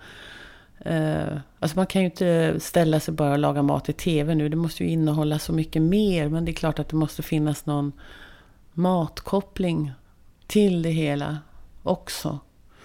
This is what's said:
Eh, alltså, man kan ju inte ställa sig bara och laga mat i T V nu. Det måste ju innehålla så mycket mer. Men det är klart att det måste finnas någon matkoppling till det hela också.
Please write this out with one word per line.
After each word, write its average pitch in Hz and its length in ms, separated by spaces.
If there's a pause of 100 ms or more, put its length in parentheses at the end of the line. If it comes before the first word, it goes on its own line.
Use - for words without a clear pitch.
(800)
Eh, 156 580 (220)
alltså, 170 180
man 185 100
kan 190 140
ju 185 40
inte 165 540
ställa 160 400
sig 160 140
bara 151 180
och 143 80
laga 143 220
mat 143 280
i 147 40
T 156 300
V 160 120
nu. 151 140
Det 156 80
måste 165 260
ju 175 60
innehålla 156 500
så - 140
mycket 160 280
mer. 175 480
Men 165 160
det 170 60
är - 20
klart 160 260
att 147 100
det 156 60
måste 156 280
finnas 151 420
någon 143 260 (840)
matkoppling 170 1160 (560)
till 196 340
det 165 100
hela 147 460 (460)
också. 156 560 (460)